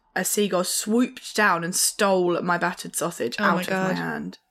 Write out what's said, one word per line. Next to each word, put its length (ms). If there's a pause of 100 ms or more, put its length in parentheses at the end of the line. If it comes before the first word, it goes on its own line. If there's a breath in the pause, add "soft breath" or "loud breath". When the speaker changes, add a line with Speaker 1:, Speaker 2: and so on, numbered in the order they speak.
(160)
Speaker 1:
a 80
seagull 380
swooped 720
down 300
and 100
stole 640
my 160
battered 380
sausage 460
Speaker 2:
Oh 40
Speaker 1:
out 120
Speaker 2:
my 60
Speaker 1:
of 40
Speaker 2:
God. 220
Speaker 1:
my 60
hand. 440 (120)